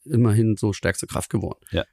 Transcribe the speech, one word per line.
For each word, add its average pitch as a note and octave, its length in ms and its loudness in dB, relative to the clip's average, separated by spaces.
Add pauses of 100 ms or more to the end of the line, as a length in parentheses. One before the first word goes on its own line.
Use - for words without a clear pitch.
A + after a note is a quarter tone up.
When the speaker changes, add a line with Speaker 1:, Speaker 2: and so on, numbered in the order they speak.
Speaker 1:
immerhin A2 520 4
so G#2+ 160 0
stärkste - 340 -4
Kraft - 220 -6
geworden. - 320 -4 (100)
Speaker 2:
Ja. - 220 -2